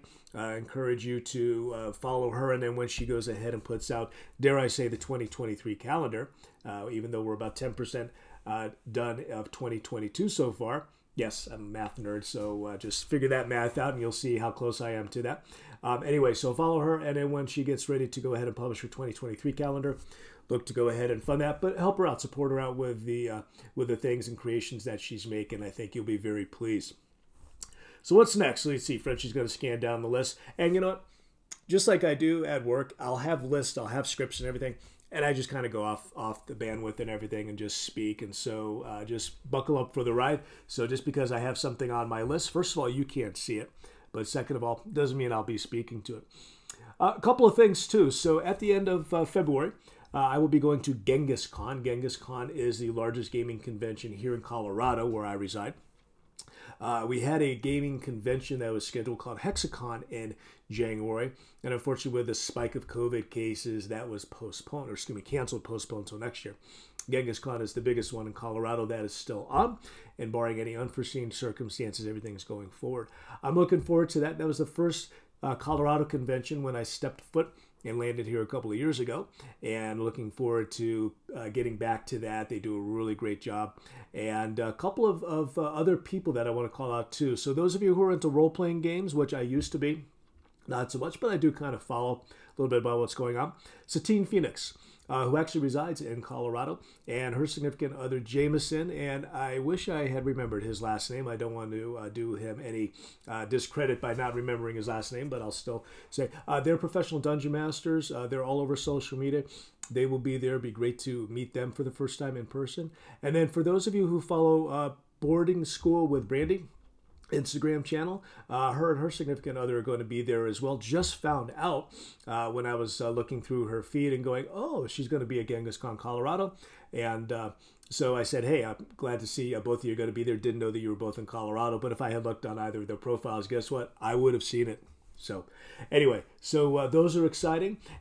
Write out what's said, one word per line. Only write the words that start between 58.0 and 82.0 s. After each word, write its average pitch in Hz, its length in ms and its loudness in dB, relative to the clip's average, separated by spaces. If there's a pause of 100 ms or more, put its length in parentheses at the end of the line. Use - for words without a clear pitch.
that 117 120 -2
was 107 160 -2
scheduled 117 300 -4
called 113 220 -10
Hexacon 120 680 -4
in 110 260 -8 (360)
January, 113 600 -2 (320)
and 123 100 -2
unfortunately 123 460 -2
with 120 80 0
the 110 80 -2
spike - 400 -4
of 127 120 -6
covid 120 420 -2
cases, 110 600 -4
that 110 200 -6
was 104 160 -8
postponed, - 640 -10
or 107 40 -6
excuse 107 220 -8
me, 101 60 -8
canceled, 123 420 -2
postponed 107 440 -8
till 107 120 -12
next 120 260 -8
year. 104 100 -12 (540)
Genghis 123 300 0
Con 120 220 -6
is 107 120 -6
the 120 80 -4
biggest 117 320 2
one 110 140 -6
in 104 60 -10
Colorado 113 520 -2
that 110 180 -4
is 104 100 -6
still - 360 -8
on, 214 280 4 (420)
and 113 120 -6
barring 117 280 0
any 113 160 -4
unforeseen 120 560 -6
circumstances, 110 760 -6
everything 107 280 -8
is 95 80 -12
going 101 260 -10
forward. 123 400 -6 (320)
I'm 143 140 0
looking 175 260 6
forward 165 280 6
to 160 120 2
that. 156 160 0
That 160 100 -2
was 151 120 0
the 156 60 4
first, 165 440 -2 (320)
uh, 135 140 -2
Colorado 147 500 2
convention 131 580 -2
when 131 120 -4
I 117 80 -4
stepped - 380 -6
foot 160 320 0 (320)
and 117 140 -2
landed 120 260 -2
here 117 160 0
a 107 60 -2
couple 117 240 -4
of 104 60 0
years 139 220 2
ago, 123 280 -2 (340)
and 110 420 -2
looking 110 280 -4
forward 117 400 0
to, 113 420 0 (220)
uh, 113 140 -6
getting 117 280 0
back 113 300 0